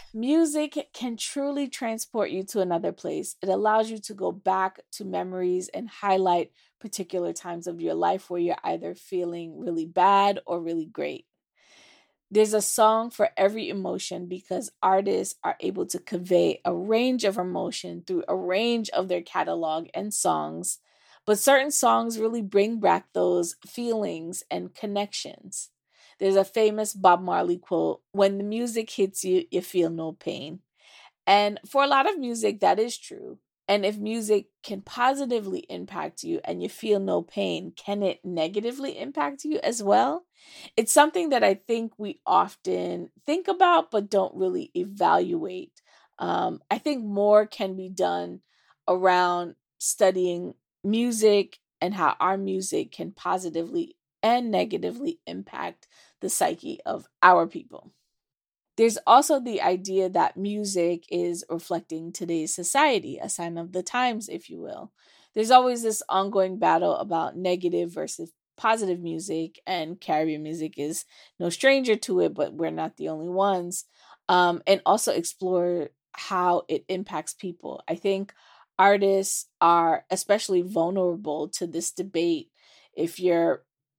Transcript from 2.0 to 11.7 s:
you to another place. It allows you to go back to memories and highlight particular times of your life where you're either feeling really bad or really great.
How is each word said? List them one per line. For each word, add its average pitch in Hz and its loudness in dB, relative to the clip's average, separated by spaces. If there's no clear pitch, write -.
you 190 -4
to 202 -2
another 170 -2
place. - -8
It 190 -2
allows 214 2
you 220 -8
to 208 -12
go 185 -4
back 185 -2
to 196 -12
memories 180 -4
and 226 -10
highlight 185 2
particular 175 -6
times 170 -10
of 170 -8
your 165 -2
life 175 0
where 175 -4
you're 175 0
either 170 -6
feeling 170 -8
really 170 -4
bad 196 4
or 170 -4
really 165 -4
great. 147 -8